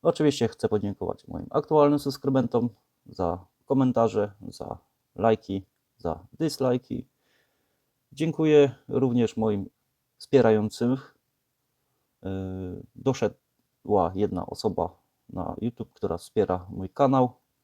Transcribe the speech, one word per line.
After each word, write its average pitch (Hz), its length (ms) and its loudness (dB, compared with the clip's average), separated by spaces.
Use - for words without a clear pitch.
Oczywiście 151 460 2
chcę - 220 -4
podziękować 101 580 -4
moim 82 220 -10
aktualnym 147 500 2
subskrybentom 131 680 -2
za 90 400 -6
komentarze, 117 680 0
za - 300 -12
lajki, 98 500 0
za 85 300 -8
dislajki. 127 680 -4
Dziękuję 151 640 4
również 123 500 2
moim 107 320 0
wspierającym. 117 800 4
Yy, 95 80 -10
doszedła - 1200 -2
jedna 95 300 -2
osoba - 560 -4
na - 320 -8
YouTube, 117 320 -8
która 87 240 -6
wspiera 90 520 -2
mój 92 200 -10
kanał. 131 440 2